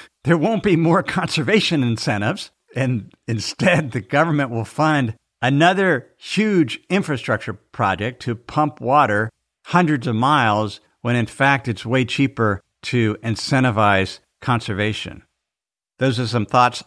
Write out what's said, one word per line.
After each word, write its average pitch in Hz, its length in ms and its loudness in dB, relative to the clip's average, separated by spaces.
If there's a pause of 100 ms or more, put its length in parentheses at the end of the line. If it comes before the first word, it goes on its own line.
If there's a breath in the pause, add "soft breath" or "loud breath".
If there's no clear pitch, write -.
<laughs> - 180 -20
there 165 120 4
won't 196 260 0
be 190 140 4
more 165 260 4
conservation 165 800 0
incentives, 113 680 -2 (260)
and 123 360 -4 (140)
instead 151 640 -2
the 123 100 -6
government 143 500 0
will 113 140 -4
fund 147 500 0 (280)
another 160 680 2 (100)
huge 190 680 0
infrastructure 131 680 -2
project 104 680 -4
to 120 140 -4
pump 151 440 -4
water 117 500 2 (360)
hundreds 151 400 0
of 120 80 -2
miles 110 680 0 (200)
when 120 160 -2
in 117 100 0
fact 139 420 0
it's 110 180 -6
way 127 180 0
cheaper 113 560 0 (220)
to 113 400 0
incentivize 107 1000 0 (200)
conservation. 107 840 -4 (760)
Those 127 220 0
are 123 60 -2
some 107 200 -2
thoughts 123 400 2